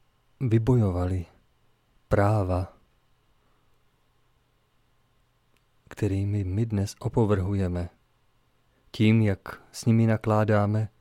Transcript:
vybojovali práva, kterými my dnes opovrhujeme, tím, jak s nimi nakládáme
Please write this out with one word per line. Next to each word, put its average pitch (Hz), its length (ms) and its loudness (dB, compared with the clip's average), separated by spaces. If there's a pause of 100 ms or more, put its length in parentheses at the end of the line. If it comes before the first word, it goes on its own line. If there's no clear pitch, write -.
(400)
vybojovali 104 840 0 (840)
práva, 101 720 0 (3000)
kterými 101 540 -2
my 95 220 -2
dnes 104 340 -4
opovrhujeme, 95 920 -2 (1000)
tím, 110 300 4
jak - 400 -4 (100)
s - 140 -10
nimi 113 220 4
nakládáme 107 840 0 (120)